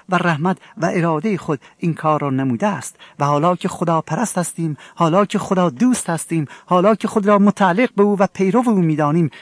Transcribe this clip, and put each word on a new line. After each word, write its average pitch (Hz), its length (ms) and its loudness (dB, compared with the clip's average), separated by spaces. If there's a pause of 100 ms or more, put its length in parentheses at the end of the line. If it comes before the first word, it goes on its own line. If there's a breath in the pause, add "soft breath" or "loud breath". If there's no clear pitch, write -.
و 180 80 0
رحمت 175 400 -2 (200 loud breath)
و - 160 -2
ارادهٔ 170 440 -2
خود - 240 -6 (160 soft breath)
این 170 160 -2
کار 151 280 -2
را 143 80 -4
نموده 131 380 -2
است. - 280 -6 (240 loud breath)
و 143 60 0
حالا 147 300 2
که 190 120 -6
خدا 170 340 -2
پرست 190 360 -4
هستیم، 165 400 -4 (180 loud breath)
حالا 175 300 2
که 202 140 -4
خدا 180 300 0
دوست 226 400 0
هستیم، 160 360 -4 (200 loud breath)
حالا 180 300 2
که 214 120 -4
خود 202 200 -2
را 208 120 6
متعلق 202 560 2
به 202 80 2
او 208 160 2
و 196 140 4
پیرو 196 320 0
او 226 100 2
می‌دانیم، 156 540 2 (120)